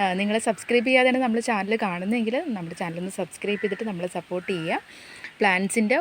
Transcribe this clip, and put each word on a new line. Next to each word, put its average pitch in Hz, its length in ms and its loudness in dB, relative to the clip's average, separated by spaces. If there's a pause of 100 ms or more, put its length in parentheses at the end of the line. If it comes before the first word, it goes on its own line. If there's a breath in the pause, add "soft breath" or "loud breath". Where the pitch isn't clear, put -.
ആ, 190 200 2
നിങ്ങൾ 208 160 2 (120)
സബ്സ്ക്രൈബ് 233 400 2
ചെയ്യാതെയാണ് 254 380 6
നമ്മൾ 226 140 0 (100)
ചാനൽ 202 240 0 (120)
കാണുന്നതെങ്കിൽ 214 500 -2 (200)
നമ്മുടെ 170 260 -8
ചാനലൊന്ന് 175 380 -6
സബ്സ്ക്രൈബ് 196 420 -4
ചെയ്തിട്ട് 208 280 -2
നമ്മളെ 180 280 -4
സപ്പോർട്ട് 180 340 -6
ചെയ്യുക. 180 280 -2 (600 loud breath)
പ്ലാന്റ്സിൻ്റെ 202 600 2